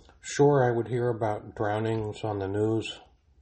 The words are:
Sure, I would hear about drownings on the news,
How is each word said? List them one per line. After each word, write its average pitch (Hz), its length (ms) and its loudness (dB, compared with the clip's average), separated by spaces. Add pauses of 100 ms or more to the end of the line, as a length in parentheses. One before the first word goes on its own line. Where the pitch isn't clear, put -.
(220)
Sure, 143 420 4
I 120 120 2
would 117 120 -2
hear 120 220 -2
about 107 460 -4
drownings 110 680 -2
on 104 160 -4
the 95 80 -4
news, 107 520 -2 (420)